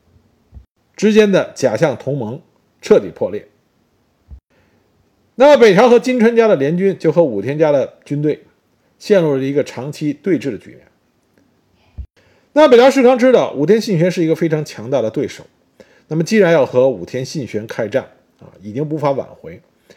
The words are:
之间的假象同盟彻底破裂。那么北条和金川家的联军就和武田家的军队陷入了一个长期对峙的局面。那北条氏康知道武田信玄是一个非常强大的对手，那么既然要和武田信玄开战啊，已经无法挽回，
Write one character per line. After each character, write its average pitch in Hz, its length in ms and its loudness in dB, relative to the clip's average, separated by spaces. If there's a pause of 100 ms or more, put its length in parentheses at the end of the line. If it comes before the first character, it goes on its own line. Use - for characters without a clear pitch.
(960)
之 214 160 0
间 208 180 4
的 160 240 0
假 113 220 -2
象 135 200 -2
同 139 220 -8
盟 117 240 -10 (400)
彻 202 160 4
底 95 160 -6
破 98 160 -8
裂。 101 160 -12 (1900)
那 285 180 6
么 - 60 4
北 214 140 6
条 233 140 4
和 233 120 6
金 254 180 -4
川 233 160 2
家 226 140 2
的 190 80 2
联 143 200 -2
军 185 220 -2
就 160 140 0
和 170 100 2
武 110 180 -2
田 131 160 -6
家 151 140 2
的 135 240 0 (100)
军 147 160 -6
队 147 220 -4 (560)
陷 196 240 0
入 147 140 -2
了 131 60 -4
一 135 100 -6
个 143 100 -2
长 135 300 -10
期 147 200 -6
对 156 260 -4
峙 127 120 -6
的 95 80 -10
局 - 120 -20
面。 - 100 -20 (1700)
那 302 160 4
北 254 80 6
条 254 140 6
氏 262 120 0
康 254 140 4
知 247 160 2
道 156 200 2
武 135 120 -4
田 214 160 2
信 208 160 -4
玄 175 140 0
是 170 140 -4
一 - 20 -2
个 160 80 0
非 170 140 -4
常 151 160 -4
强 117 260 -14
大 135 100 -2
的 110 80 -4
对 107 200 -6
手， - 160 -18 (640)
那 156 80 -6
么 165 80 -2
既 214 120 -2
然 180 160 4
要 143 140 2
和 131 240 0
武 87 160 -10
田 127 180 -10
信 131 220 -10
玄 110 200 -10
开 113 220 -8
战 110 220 -6 (300)
啊， - 200 -20
已 101 120 -16
经 143 180 -6
无 156 80 -8
法 139 140 -2
挽 123 140 -6
回， - 360 -20 (340)